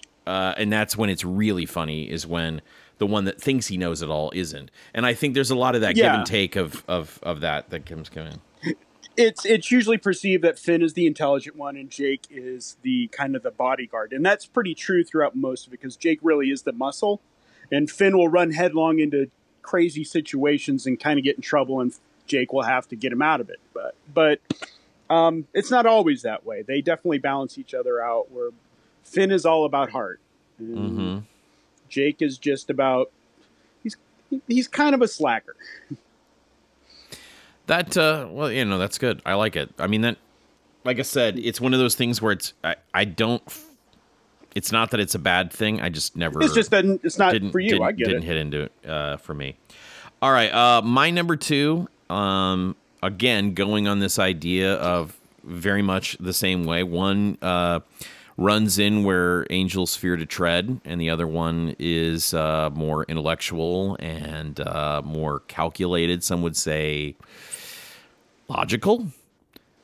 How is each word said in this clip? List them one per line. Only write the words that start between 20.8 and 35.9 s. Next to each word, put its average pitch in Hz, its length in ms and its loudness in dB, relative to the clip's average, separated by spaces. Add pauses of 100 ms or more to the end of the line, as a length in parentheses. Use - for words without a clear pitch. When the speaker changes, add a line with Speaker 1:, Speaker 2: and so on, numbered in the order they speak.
Speaker 2:
and 127 120 0
kinda 151 240 2
get 139 140 0
in - 60 -10
trouble, 135 380 0
and 123 120 0 (340)
Jake 127 260 0
will 131 100 2
have 127 260 0
to 120 80 -12
get 120 160 -4
him 123 100 0
out 151 180 2
of 113 80 -8
it. - 120 -16 (140)
But, - 200 -8 (180)
but, 151 280 6 (680)
um, 165 460 4
it's - 160 0
not 240 160 6
always 185 360 4
that 107 220 -4
way. 107 180 -6
They 131 180 -4
definitely 160 380 0
balance 139 400 -2
each 131 160 -12
other 123 280 -2
out, 117 300 -2
where 120 180 -6 (540)
Finn 190 260 0
is 185 160 2
all 160 180 4
about 139 260 0
heart. 104 280 -6 (400)
And 113 180 -10
Speaker 1:
Mm-hmm. 95 420 -4 (680)
Speaker 2:
Jake 143 320 -2
is 139 160 -2
just 139 320 -4
about, 131 420 0 (720)
he's, 220 140 -8 (500)
he's 247 220 2
kind 294 260 2
of 262 60 -2
a 240 80 4
slacker. - 480 -2 (2000)